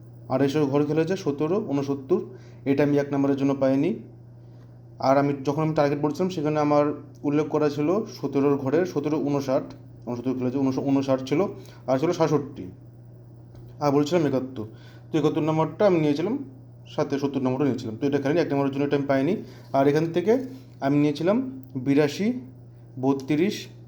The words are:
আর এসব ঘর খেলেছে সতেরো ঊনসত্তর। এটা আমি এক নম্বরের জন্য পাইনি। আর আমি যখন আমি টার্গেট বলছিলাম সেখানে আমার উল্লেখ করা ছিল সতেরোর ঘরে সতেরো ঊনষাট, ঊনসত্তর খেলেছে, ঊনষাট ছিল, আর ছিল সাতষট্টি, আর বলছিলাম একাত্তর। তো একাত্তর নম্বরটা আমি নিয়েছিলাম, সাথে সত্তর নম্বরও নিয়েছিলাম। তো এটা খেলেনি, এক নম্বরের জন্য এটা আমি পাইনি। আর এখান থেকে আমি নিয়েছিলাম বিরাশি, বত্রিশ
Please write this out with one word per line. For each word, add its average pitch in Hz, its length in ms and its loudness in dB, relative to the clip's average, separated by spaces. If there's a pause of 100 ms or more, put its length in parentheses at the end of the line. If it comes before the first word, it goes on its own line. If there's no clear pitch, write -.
(300)
আর 131 120 0
এসব 143 280 2
ঘর 143 160 2
খেলেছে 160 300 0
সতেরো 156 420 -2 (120)
ঊনসত্তর। 143 520 -2 (500)
এটা 139 120 2
আমি 143 140 4
এক 143 140 2
নম্বরের 139 260 2
জন্য 139 180 0
পাইনি। 139 360 2 (1080)
আর 131 180 4
আমি 143 140 4 (120)
যখন 139 200 0
আমি 156 120 0
টার্গেট 143 260 2
বলছিলাম 151 280 0
সেখানে 151 300 -2
আমার 147 260 4 (380)
উল্লেখ 151 240 2
করা 151 220 2
ছিল 147 200 0 (260)
সতেরোর 139 420 0
ঘরে 131 280 0
সতেরো 151 400 -2
ঊনষাট, 139 400 -2 (400)
ঊনসত্তর 120 320 -4
খেলেছে, 127 200 -2 (300)
ঊনষাট 135 400 2
ছিল, 151 120 0 (480)
আর 127 120 2
ছিল 156 120 0
সাতষট্টি, 156 540 -2 (1120)
আর 147 120 2
বলছিলাম 147 340 2
একাত্তর। 131 400 -2 (400)
তো - 120 -8
একাত্তর 151 300 2
নম্বরটা 156 400 0
আমি 185 120 4
নিয়েছিলাম, 156 360 0 (520)
সাথে 147 320 -4
সত্তর 139 240 -2
নম্বরও 131 240 0
নিয়েছিলাম। 110 300 -4
তো - 80 -6
এটা 143 140 0
খেলেনি, 143 220 0
এক 156 100 -2
নম্বরের 139 220 0
জন্য 139 120 -2
এটা 143 140 0
আমি 139 80 -4
পাইনি। 139 260 2 (400)
আর 135 140 4
এখান 151 260 4
থেকে 180 200 2 (480)
আমি 139 160 2
নিয়েছিলাম 151 400 2 (460)
বিরাশি, 143 440 2 (720)
বত্রিশ 147 560 0 (320)